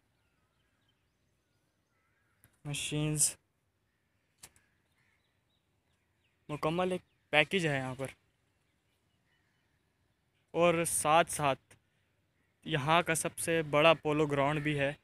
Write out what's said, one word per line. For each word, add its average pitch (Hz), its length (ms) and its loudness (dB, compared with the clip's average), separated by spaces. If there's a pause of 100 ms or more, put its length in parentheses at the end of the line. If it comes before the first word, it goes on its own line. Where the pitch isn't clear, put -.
(2750)
Machines, 151 680 -2 (3250)
मुकम्मल 170 440 -2
एक 180 80 -6 (320)
package 160 320 2
है 147 120 0
यहाँ 131 180 -6
पर। 131 140 -10 (2500)
और 170 340 2
साथ 160 440 2
साथ 139 240 -2 (1120)
यहाँ 156 380 2
का 165 120 -2
सबसे 165 480 -4
बड़ा 151 320 6
polo 151 320 0
ground 143 340 0
भी 151 140 -4
है, 139 280 -2